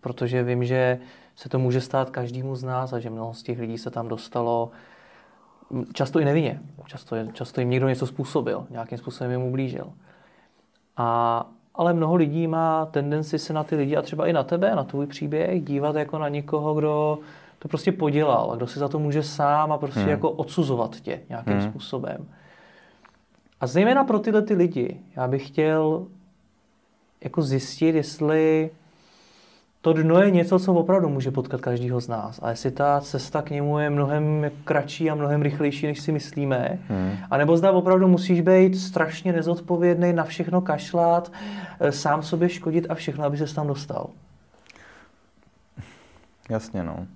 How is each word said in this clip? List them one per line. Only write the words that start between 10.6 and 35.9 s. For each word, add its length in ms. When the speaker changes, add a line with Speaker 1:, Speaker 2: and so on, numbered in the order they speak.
Speaker 1:
A, 480
ale 180
mnoho 220
lidí 320
má 380
tendenci 540
se 140
na 100
ty 120
lidi 220
a 40
třeba 260
i 60
na 100
tebe, 320
na 80
tvůj 240
příběh, 560
dívat 320
jako 220
na 120
někoho, 440
kdo 460
to 80
prostě 240
podělal 600
a 40
kdo 120
si 120
za 80
to 120
může 240
sám 480
a 60
prostě 220
Speaker 2:
Hmm. 100
Speaker 1:
jako 220
odsuzovat 640
tě 240
nějakým 300
Speaker 2:
Hmm. 100
Speaker 1:
způsobem. 580
A 60
zejména 360
pro 160
tyhle 220
ty 120
lidi, 460
já 120
bych 200
chtěl 600
jako 200
zjistit, 540
jestli 760
to 120
dno 280
je 100
něco, 280
co 140
opravdu 360
může 220
potkat 300
každýho 400
z 60
nás. 360
A 60
jestli 220
ta 300
cesta 400
k 80
němu 300
je 100
mnohem 600
kratší 460
a 60
mnohem 260
rychlejší, 460
než 120